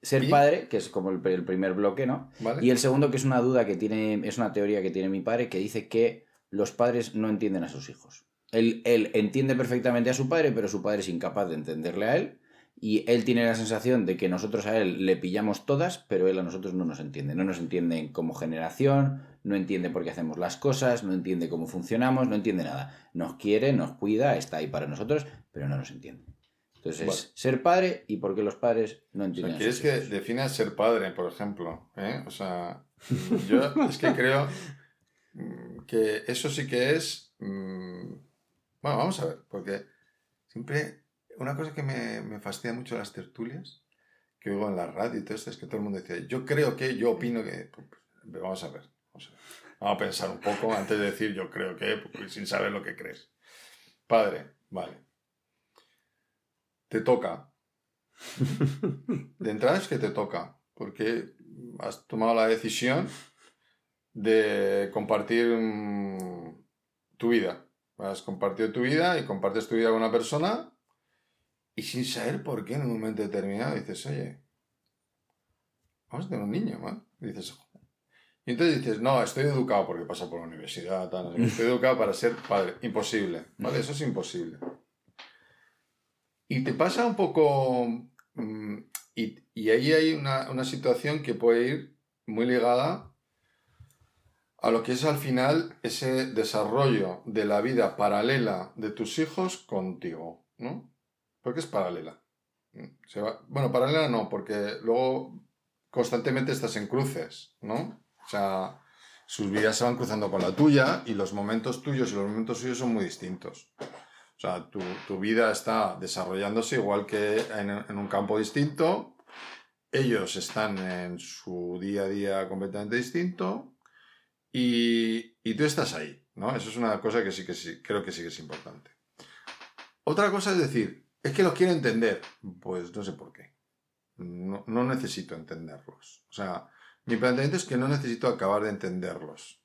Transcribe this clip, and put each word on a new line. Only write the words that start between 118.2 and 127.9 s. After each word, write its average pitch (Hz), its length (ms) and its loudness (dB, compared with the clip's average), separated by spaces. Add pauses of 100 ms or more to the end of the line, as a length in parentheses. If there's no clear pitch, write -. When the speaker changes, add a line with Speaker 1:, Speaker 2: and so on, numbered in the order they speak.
Speaker 2:
distinto, 147 800 0 (760)
ellos 117 440 0
están 101 420 -2
en 90 420 -6
su 90 640 -8
día 98 220 -2
a 95 60 -2
día 98 400 -2
completamente 98 460 -4
distinto 180 800 -2 (800)
y, 117 920 2
y 113 120 0
tú 147 80 2
estás 147 300 0
ahí, 78 320 -10 (100)
¿no? 110 200 -4
Eso 110 140 -6
es 107 80 -10
una 110 240 0
cosa 113 220 2
que 98 80 -2
sí 92 140 -8
que 92 80 -6
sí, - 300 -10
creo 101 200 -2